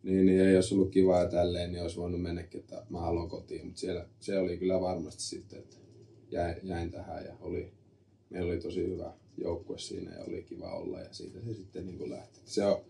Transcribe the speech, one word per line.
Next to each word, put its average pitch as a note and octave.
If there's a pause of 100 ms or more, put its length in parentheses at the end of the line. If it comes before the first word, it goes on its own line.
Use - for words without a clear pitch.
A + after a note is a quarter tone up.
niin, F#2+
niin F#2
ei F#2+
olisi F#2
ollut F#2+
kivaa F#2
ja E2+
tälleen, F2
niin F2
olisi E2
voinut F2
mennäkin, F2
että -
mä F2
haluan E2+
kotiin. -
Mut F2
siellä, E2+ (140)
se G2
oli F2
kyllä F#2
varmasti F2+
sitten, -
että - (540)
jäin, E2+
jäin F2
tähän -
ja -
oli, - (580)
meillä F2
oli -
tosi F#2+
hyvä F2+ (240)
joukkue -
siinä G1+
ja G1+
oli -
kiva -
olla -
ja -
siitä -
se A2+
sitten F#2+
niinku E2
lähti. -
Se -
on, G2+